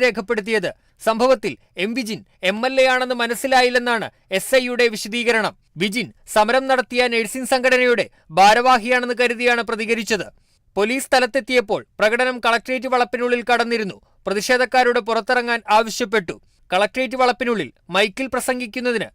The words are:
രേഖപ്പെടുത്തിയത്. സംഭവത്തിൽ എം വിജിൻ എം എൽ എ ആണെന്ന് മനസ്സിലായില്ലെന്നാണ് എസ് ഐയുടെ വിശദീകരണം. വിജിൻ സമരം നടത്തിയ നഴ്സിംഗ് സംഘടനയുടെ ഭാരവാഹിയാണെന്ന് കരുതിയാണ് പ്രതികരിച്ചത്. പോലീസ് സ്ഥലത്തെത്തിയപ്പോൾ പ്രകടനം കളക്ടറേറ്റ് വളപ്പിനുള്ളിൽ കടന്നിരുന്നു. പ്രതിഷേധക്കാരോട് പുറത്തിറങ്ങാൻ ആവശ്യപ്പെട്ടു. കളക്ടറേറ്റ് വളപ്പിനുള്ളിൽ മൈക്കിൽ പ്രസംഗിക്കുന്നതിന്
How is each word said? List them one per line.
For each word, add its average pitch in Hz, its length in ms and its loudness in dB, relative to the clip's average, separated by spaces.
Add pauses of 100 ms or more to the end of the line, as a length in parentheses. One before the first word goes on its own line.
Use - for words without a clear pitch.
രേഖപ്പെടുത്തിയത്. 214 680 -2 (380)
സംഭവത്തിൽ 226 480 2 (300)
എം 220 140 -2
വിജിൻ 214 220 -6 (300)
എം 208 80 -2 (100)
എൽ 269 140 -4
എ - 20 4 (100)
ആണെന്ന് 254 280 -2
മനസ്സിലായില്ലെന്നാണ് 247 880 0 (300)
എസ് - 200 -2
ഐയുടെ 247 360 0
വിശദീകരണം. 220 640 -2 (260)
വിജിൻ 175 280 -4 (240)
സമരം 233 380 2
നടത്തിയ 247 420 0
നഴ്സിംഗ് 233 400 -4
സംഘടനയുടെ 247 520 2 (340)
ഭാരവാഹിയാണെന്ന് 240 840 4
കരുതിയാണ് 240 480 0
പ്രതികരിച്ചത്. 220 560 -2 (500)
പോലീസ് 226 320 0
സ്ഥലത്തെത്തിയപ്പോൾ 247 720 0 (200)
പ്രകടനം 240 440 0
കളക്ടറേറ്റ് 247 520 -2
വളപ്പിനുള്ളിൽ 247 540 -2
കടന്നിരുന്നു. 233 480 -2 (300)
പ്രതിഷേധക്കാരോട് 247 800 2
പുറത്തിറങ്ങാൻ 240 520 -2 (180)
ആവശ്യപ്പെട്ടു. 214 580 -2 (360)
കളക്ടറേറ്റ് 220 480 -2
വളപ്പിനുള്ളിൽ 240 480 0 (260)
മൈക്കിൽ 214 380 0
പ്രസംഗിക്കുന്നതിന് 247 840 -4